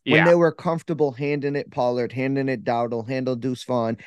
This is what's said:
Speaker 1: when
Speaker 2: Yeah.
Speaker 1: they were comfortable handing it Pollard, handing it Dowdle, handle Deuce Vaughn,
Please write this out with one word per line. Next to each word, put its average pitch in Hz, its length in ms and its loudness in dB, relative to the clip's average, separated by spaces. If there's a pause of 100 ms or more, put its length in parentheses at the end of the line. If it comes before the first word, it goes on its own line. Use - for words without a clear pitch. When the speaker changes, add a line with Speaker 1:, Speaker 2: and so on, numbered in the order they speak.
Speaker 1:
when 117 140 4
Speaker 2:
Yeah. - 60 6
Speaker 1:
they 175 100 8
were 170 180 4
comfortable 160 580 -2
handing 143 460 -2
it - 140 -6
Pollard, 123 420 -2
handing 135 340 -2
it 120 160 -2
Dowdle, 117 440 -2
handle 131 280 -2
Deuce 123 280 -4
Vaughn, 113 440 0